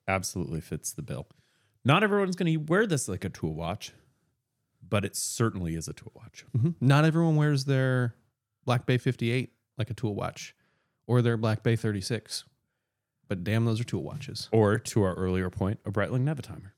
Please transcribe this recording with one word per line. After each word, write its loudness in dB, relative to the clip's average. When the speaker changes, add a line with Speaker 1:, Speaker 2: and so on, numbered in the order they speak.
Speaker 1:
absolutely -4
fits -10
the -12
bill. -10
Not 4
everyone's 0
gonna 0
wear 2
this -2
like -4
a -2
tool -6
watch, -8
but 0
it -6
certainly -2
is -6
a -10
tool -18
watch. -20
Speaker 2:
Mm-hmm. 0
Not 6
everyone 4
wears 2
their 2
Black 0
Bay 2
fifty-eight -2
like -2
a -6
tool -4
watch -8
or 4
their 2
Black 0
Bay 4
thirty-six, -4
but -6
damn, 2
those 0
are -2
tool -6
watches. -10
Speaker 1:
Or, 6
to 2
our 2
earlier 0
point, -2
a -6
Breitling 0
Navitimer. -6